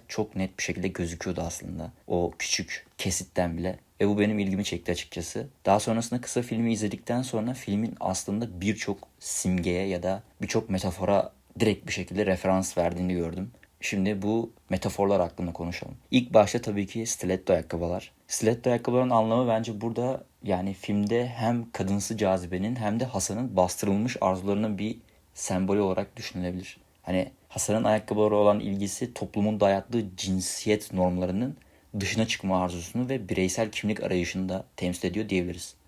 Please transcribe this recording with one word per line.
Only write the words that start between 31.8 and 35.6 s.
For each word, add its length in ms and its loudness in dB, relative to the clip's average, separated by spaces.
dışına 260 0
çıkma 360 0
arzusunu 460 -4
ve 200 -2
bireysel 420 2
kimlik 320 -2
arayışını 460 0
da 160 -4
temsil 320 -2
ediyor 200 -2
diyebiliriz. 460 -2